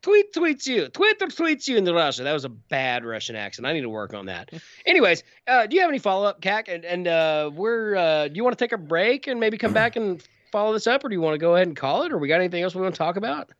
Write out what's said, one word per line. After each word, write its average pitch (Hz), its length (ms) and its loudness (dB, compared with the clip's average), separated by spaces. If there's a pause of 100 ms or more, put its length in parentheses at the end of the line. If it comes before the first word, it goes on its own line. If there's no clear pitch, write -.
Tweet 415 320 4
tweets 320 320 -2
you. 226 220 0
Twitter 415 400 0
tweets 320 400 -2
you 262 100 0
in 196 80 4
Russia. 160 380 0
That 139 80 -2
was 147 140 -2
a 135 40 -8
bad 123 540 -4
Russian 113 320 -8
accent. 107 300 -10
I 139 80 -2
need 160 80 -2
to 123 80 -6
work 107 240 -10
on 101 140 -10
that. 92 220 -10 (200)
<laughs> - 160 -20
Anyways, 226 380 4 (240)
uh, 247 180 4
do 214 100 -6
you 381 60 6
have 359 80 4
any 277 100 -2
follow-up, 202 400 0
Cac? 202 300 -4
And, 170 160 -8
and, 175 220 -4
uh, 156 460 2
we're, 214 420 -2
uh, 156 340 2
do 147 60 -12
you 202 80 -4
wanna 247 120 2
take 233 160 -2
a 226 60 -4
break 190 500 0
and 254 140 -4
maybe 220 160 0
come 208 160 -2
back 220 240 2
and 196 280 -4 (260)
follow 214 200 0
this 214 160 -2
up, 262 160 2
or 285 60 -6
do 214 60 -4
you 175 60 0
wanna 156 160 2
go 170 180 4
ahead 180 120 6
and 160 80 -6
call 147 280 -2
it, 349 100 -2
or 226 40 -2
we 143 120 -2
got 160 100 4
anything 175 240 0
else 180 100 -2
we 185 80 -6
wanna 185 140 -2
talk 170 220 -2
about? 196 420 -6